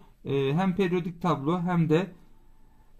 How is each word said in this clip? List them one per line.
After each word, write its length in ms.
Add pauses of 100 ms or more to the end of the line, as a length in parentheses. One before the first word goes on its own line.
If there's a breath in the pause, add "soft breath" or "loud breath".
(240 loud breath)
e, 300
hem 220
periyodik 460
tablo 400
hem 260
de, 240 (880 soft breath)